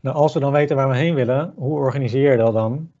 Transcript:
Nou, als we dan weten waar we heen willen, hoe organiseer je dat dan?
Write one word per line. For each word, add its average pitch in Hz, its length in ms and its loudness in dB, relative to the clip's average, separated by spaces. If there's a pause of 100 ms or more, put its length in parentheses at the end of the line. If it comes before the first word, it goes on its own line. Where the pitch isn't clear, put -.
Nou, 135 140 -4
als 143 180 2
we 156 60 -2
dan 139 120 -2
weten 147 240 0
waar 135 120 0
we 127 80 0
heen 160 180 0
willen, 135 420 -2
hoe 147 220 -4
organiseer 135 520 0
je 127 60 4
dat 113 160 4
dan? 117 380 -4 (100)